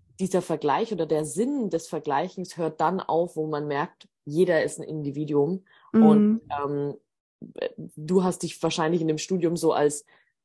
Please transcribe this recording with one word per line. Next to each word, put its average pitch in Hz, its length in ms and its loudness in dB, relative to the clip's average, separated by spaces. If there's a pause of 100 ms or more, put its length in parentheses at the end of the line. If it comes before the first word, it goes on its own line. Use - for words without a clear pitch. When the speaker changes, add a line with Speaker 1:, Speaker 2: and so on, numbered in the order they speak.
(200)
Speaker 1:
dieser 185 220 0
Vergleich 156 500 -2
oder 165 140 -2
der 156 180 0
Sinn 226 460 -2
des 165 180 -4
Vergleichens 160 680 -4
hört 160 240 -4
dann 175 200 0
auf, 170 360 -2
wo 156 100 -2
man 151 200 -4
merkt, 147 420 -6 (160)
jeder 160 400 2
ist - 160 -6
ein 113 40 -10
Individuum. 147 800 -2 (300)
Speaker 2:
Mhm. 214 240 8
Speaker 1:
Und, 208 40 6 (420)
ähm, 143 320 -4 (1000)
du 180 280 2
hast 180 180 -2
dich - 200 -6
wahrscheinlich 165 400 0
in 160 60 0
dem 151 100 0
Studium 170 380 0
so 160 160 2
als 147 320 2 (400)